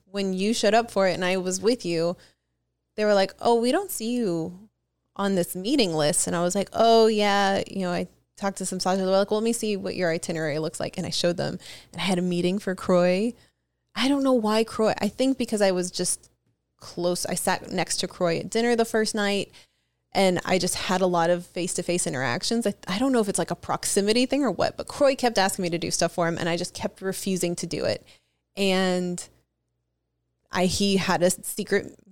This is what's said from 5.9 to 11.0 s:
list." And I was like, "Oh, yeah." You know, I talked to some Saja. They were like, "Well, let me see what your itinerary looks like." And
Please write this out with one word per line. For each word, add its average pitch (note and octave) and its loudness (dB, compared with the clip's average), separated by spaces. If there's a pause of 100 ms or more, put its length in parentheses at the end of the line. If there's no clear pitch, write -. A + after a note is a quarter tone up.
list." D3+ 2
And F3+ -2
I E3+ 0
was F3 0
like, G3+ -2
"Oh, A3+ 6
yeah." G3+ 2
You G3 -6
know, F3+ -2
I F3 -4 (300)
talked G3 -4
to F#3 -6
some F#3 -6
Saja. F#3 0
They F#3+ -2
were F#3 0
like, G3 4
"Well, G#3+ 0
let A3 -2
me A#3 2
see G#3+ -2
what F#3+ -6
your F3+ 0
itinerary D#3+ -4
looks D#3 -6
like." - -6
And E3+ -4